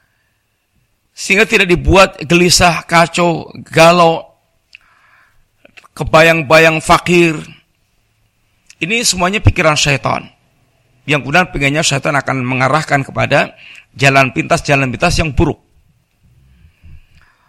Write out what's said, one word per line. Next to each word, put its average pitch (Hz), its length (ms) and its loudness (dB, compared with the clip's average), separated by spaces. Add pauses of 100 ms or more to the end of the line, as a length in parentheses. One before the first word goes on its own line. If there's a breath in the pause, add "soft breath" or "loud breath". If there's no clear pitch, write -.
(1120)
Sehingga 196 320 -2
tidak 196 240 0
dibuat 175 560 2
gelisah, 175 640 2
kacau, 170 720 -2
galau, 165 640 2 (1700 soft breath)
kebayang-bayang 160 880 2
fakir. 170 560 2 (1400)
Ini 226 240 -4
semuanya 185 320 -2
pikiran 160 400 0
syaitan. 131 480 -4 (800)
Yang 143 240 -4
kemudian 175 240 0
pengennya 139 320 -2
syaitan 143 320 -4
akan 131 240 -4
mengarahkan 135 640 -2
kepada 123 480 -4 (400 loud breath)
jalan 135 400 0
pintas, 156 320 -4
jalan 139 240 0
pintas 165 320 -2
yang 160 120 -4
buruk. 151 280 -2 (1900)